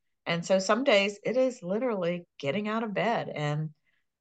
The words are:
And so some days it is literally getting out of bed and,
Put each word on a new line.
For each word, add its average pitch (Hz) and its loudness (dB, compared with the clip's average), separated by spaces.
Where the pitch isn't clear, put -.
And 170 -2
so 190 4
some 214 2
days 202 4
it 220 0
is 262 0
literally 180 -2
getting 190 -4
out 220 -2
of 214 -6
bed 185 -2
and, 151 -2